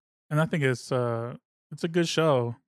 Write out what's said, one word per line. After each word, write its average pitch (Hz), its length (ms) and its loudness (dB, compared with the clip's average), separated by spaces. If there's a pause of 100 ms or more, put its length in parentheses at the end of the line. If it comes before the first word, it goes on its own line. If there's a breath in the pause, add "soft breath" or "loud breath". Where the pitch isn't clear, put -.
(320)
And 151 100 2
I 160 40 2
think 160 180 -2
it's, 127 280 -2
uh, 120 440 -2 (360)
it's 156 120 -8
a 180 40 -4
good 170 200 2
show. 131 480 2 (120)